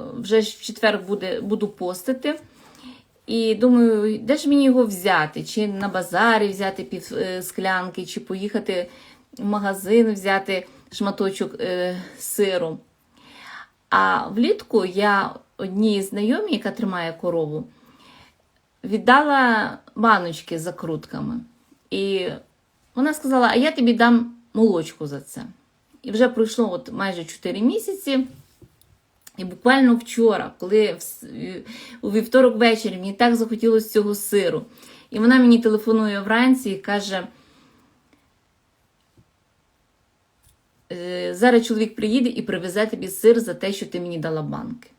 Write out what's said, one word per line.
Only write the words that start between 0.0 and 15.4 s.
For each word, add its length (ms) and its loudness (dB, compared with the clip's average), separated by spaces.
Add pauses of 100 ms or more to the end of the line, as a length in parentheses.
вже 220 2
ж 180 -6
в 40 -20
четвер 460 -2
буде, 320 -4
буду 280 -4
постити. 720 -6 (840)
І 280 0
думаю, 640 4
де 180 0
ж 120 -4
мені 160 4
його 220 6
взяти? 580 -2
Чи 240 -4
на 200 -4
базарі 600 0
взяти 360 -6
пів, 280 -12
е, 300 -6
склянки, 640 -4
чи 140 -10
поїхати 680 -6 (480)
в 60 -8
магазин 680 2
взяти 540 -2 (260)
шматочок, 680 -4
е, 420 -4 (160)
сиру. 600 -2 (1120)
А 380 0
влітку 560 0
я 500 0 (220)